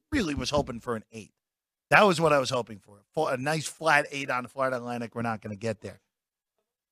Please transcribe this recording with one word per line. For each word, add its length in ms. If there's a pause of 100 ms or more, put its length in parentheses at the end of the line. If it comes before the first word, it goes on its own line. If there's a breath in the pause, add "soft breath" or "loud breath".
(100)
really 240
was 160
hoping 300
for 160
an 160
eight. 200 (580)
That 160
was 140
what 120
I 60
was 120
hoping 300
for. 220 (120)
Fo-, 140
a 80
nice 300
flat 440
eight 200
on 140
the 40
Florida 280
Atlantic. 380
We're 80
not 180
gonna 160
get 240
there. 200 (920)